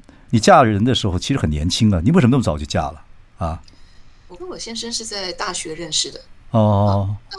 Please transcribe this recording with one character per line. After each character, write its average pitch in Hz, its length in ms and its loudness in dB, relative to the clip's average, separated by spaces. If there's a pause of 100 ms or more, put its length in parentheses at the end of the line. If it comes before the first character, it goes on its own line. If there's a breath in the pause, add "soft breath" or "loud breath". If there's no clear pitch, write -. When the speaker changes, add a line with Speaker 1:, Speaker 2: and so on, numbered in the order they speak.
(320 soft breath)
Speaker 1:
你 113 80 4
嫁 160 240 8
人 104 200 2
的 123 120 2
时 - 100 -4
候， 90 140 0
其 - 140 -4
实 135 60 0
很 - 80 0
年 76 220 -2
轻 107 240 2
啊， 85 100 0
你 107 80 2
为 180 80 6
什 123 80 6
么 113 40 6
那 143 60 2
么 120 60 0
早 82 140 -2
就 76 80 -8
嫁 85 160 -2
了 76 200 -8 (360)
啊？ 80 240 -6 (680 soft breath)
Speaker 2:
我 - 60 -20
跟 330 120 -16
我 - 100 -12
先 226 180 -12
生 233 160 -10
是 233 140 -8
在 196 280 -10
大 196 200 -8
学 160 220 -10
认 170 160 -12
识 - 180 -4
的。 - 100 -18 (320)
Speaker 1:
哦。 101 640 2 (240)